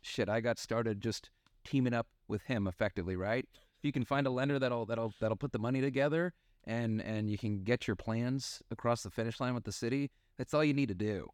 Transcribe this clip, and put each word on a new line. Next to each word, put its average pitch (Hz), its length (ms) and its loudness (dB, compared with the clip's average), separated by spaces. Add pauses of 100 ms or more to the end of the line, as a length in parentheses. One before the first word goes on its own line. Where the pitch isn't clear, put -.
Shit, - 260 -2
I 110 140 2
got 117 160 0
started 113 440 -2
just - 280 -4 (340)
teaming 127 300 2
up 117 140 -2 (200)
with 104 160 -2
him 107 240 0
effectively, 95 480 -2
right? 107 360 -2
If - 320 -20
you 143 80 0
can 127 120 0
find 139 220 2
a 131 60 2
lender 139 260 2
that'll, 120 300 0
that'll, 113 340 -2
that'll 110 160 2
put 143 140 -4
the 117 80 -2
money 127 220 2
together 147 520 2 (320)
and, 113 380 0
and 107 260 -2
you 104 80 0
can 104 260 -2
get 120 240 0
your 107 80 2
plans 123 760 -2
across 120 320 0
the - 80 -10
finish 113 280 -2
line 127 140 0
with 120 120 -4
the 107 60 -6
city, 135 380 0 (300)
that's - 160 -6
all 151 80 6
you 147 100 4
need 139 160 2
to 98 60 -2
do. 101 380 -2